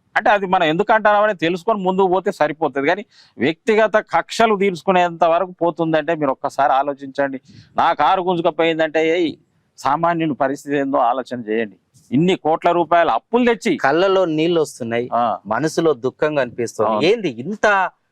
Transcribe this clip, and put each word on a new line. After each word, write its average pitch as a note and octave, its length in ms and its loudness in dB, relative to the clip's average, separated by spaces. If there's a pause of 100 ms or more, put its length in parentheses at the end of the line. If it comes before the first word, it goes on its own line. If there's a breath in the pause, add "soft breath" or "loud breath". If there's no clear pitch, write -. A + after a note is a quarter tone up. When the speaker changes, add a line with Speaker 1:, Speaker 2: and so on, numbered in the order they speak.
(180)
Speaker 1:
అంటే G#3+ 120 0
అది G3+ 160 2
మనం F3+ 180 2
ఎందుకు E3+ 300 2
అంటున్నామని G#3 400 2
తెలుసుకొని F#3 500 -2
ముందుకు F#3+ 240 2
పోతే F#3 240 0
సరిపోతుంది. D3 560 -2
కానీ F#3+ 180 -2 (320 soft breath)
వ్యక్తిగత G#3 580 0
కక్షలు G#3+ 600 0
తీర్చుకునేంత F3+ 680 0
వరకు E3+ 280 2
పోతుందంటే E3 640 -2
మీరు D3 160 -2
ఒక్కసారి C#3 420 -2
ఆలోచించండి. C3+ 680 -4 (360 loud breath)
నా D3+ 160 2
కారు F3 280 2
గుంజుకపోయిందంటే, D#3+ 880 0
"ఏయ్, E3+ 240 -2 (440)
సామాన్యుని D#3+ 580 -2
పరిస్థితి C#3+ 420 -4
ఏందో C#3 200 -2
ఆలోచన B2 420 -2
చేయండి." G#2+ 360 -4 (360)
ఇన్ని E3 240 2
కోట్ల D3+ 360 0
రూపాయల E3+ 380 2
అప్పులు A#3 440 0
తెచ్చి F#3 240 -2
Speaker 2:
కళ్ళలో F#3 480 2
నీళ్ళు D#3+ 360 0
వస్తున్నాయి, B2 520 -4
Speaker 1:
ఆ. A2+ 320 0
Speaker 2:
మనసులో D#3 480 0
దుఃఖం C3 420 -4
కనిపిస్తుంది. A2+ 540 -2
Speaker 1:
అవును. A2 160 0
Speaker 2:
ఏంది G3+ 240 0
ఇంత F#3 640 -2 (200)